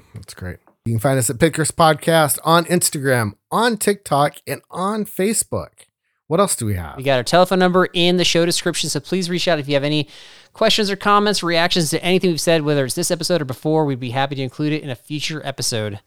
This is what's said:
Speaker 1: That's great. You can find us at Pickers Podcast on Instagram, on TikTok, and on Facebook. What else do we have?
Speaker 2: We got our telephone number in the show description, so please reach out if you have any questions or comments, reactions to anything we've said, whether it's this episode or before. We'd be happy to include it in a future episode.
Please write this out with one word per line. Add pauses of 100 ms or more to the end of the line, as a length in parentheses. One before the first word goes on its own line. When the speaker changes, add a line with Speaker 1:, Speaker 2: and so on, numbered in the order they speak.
(140)
Speaker 1:
That's
great. (280)
You
can
find
us
at
Pickers
Podcast
on
Instagram, (180)
on
TikTok, (100)
and
on
Facebook. (580)
What
else
do
we
have?
Speaker 2:
We
got
our
telephone
number
in
the
show
description,
so
please
reach
out
if
you
have
any (460)
questions
or
comments,
reactions
to
anything
we've
said,
whether
it's
this
episode
or
before.
We'd
be
happy
to
include
it
in
a
future
episode.